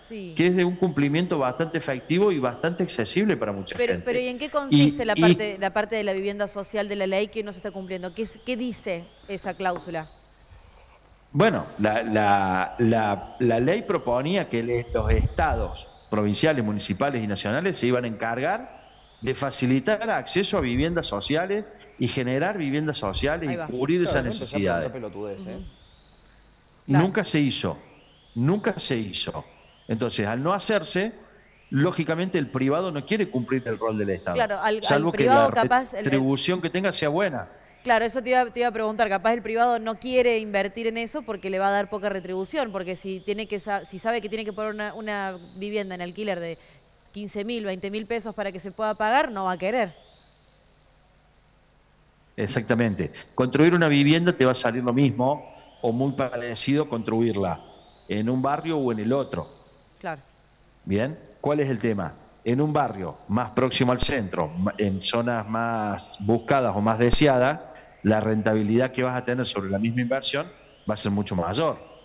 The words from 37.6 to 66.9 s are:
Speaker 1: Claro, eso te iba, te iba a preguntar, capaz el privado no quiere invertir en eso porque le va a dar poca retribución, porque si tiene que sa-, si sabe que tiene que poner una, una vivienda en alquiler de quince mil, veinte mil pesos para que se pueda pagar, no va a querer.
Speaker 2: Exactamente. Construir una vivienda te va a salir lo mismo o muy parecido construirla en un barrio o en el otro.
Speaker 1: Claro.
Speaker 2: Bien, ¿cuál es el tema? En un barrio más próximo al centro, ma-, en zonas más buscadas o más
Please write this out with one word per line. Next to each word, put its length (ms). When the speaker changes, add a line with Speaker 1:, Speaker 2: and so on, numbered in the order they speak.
Speaker 1:
Claro, 200
eso 180
te 100
iba, 160
te 120
iba 80
a 60
preguntar, 340
capaz 240
el 100
privado 380
no 180
quiere 420
invertir 480
en 100
eso 240
porque 280
le 80
va 120
a 20
dar 180
poca 200
retribución, 640
porque 240
si 240
tiene 260
que 140
sa-, 240
si 120
sabe 220
que 80
tiene 160
que 80
poner 220
una, 200
una 440
vivienda 400
en 60
alquiler 400
de 160
quince 320
mil, 180
veinte 260
mil 160
pesos 300
para 160
que 80
se 140
pueda 220
pagar, 360
no 140
va 80
a 40
querer. 380
Speaker 2:
Exactamente. 800
Construir 400
una 140
vivienda 460
te 100
va 80
a 40
salir 280
lo 100
mismo 600
o 120
muy 180
parecido 800
construirla 720
en 200
un 120
barrio 360
o 140
en 80
el 140
otro. 420
Speaker 1:
Claro. 220
Speaker 2:
Bien, 320
¿cuál 180
es 100
el 100
tema? 340
En 180
un 100
barrio 460
más 220
próximo 400
al 80
centro, 480
ma-, 300
en 240
zonas 460
más 720
buscadas 560
o 60
más 180